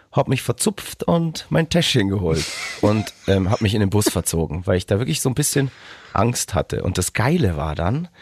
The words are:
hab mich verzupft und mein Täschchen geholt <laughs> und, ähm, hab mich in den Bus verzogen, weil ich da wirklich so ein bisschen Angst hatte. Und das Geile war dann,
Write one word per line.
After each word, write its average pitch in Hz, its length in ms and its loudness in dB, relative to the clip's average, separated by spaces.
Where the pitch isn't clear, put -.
hab - 160 0
mich 127 160 0
verzupft - 580 -4
und 165 480 0
mein 160 200 2
Täschchen 139 380 2
geholt 87 380 0
<laughs> - 180 -10
und, 104 300 2
ähm, 95 240 4
hab 101 120 0
mich 104 120 2
in 110 60 2
den 98 100 4
Bus 104 200 2
verzogen, 82 580 -2
weil 92 100 4
ich 92 80 -4
da 101 140 2
wirklich 139 220 -2
so 135 80 0
ein 123 40 0
bisschen 139 380 0
Angst 113 400 0
hatte. 73 300 -2
Und 92 160 -2
das - 140 -2
Geile 117 440 0
war 76 160 -4
dann, 117 360 -2